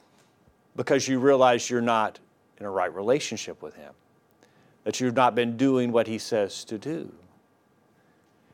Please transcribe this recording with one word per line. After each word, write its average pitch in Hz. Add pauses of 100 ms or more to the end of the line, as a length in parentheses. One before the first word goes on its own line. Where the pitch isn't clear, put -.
(760)
because 131
you 131
realize 127
you're 123
not 110 (380)
in 104
a 101
right 90
relationship 104
with 76
him, 71 (920)
that -
you've 123
not 123
been 120
doing 127
what 113
he 110
says 104
to 110
do. 151 (1400)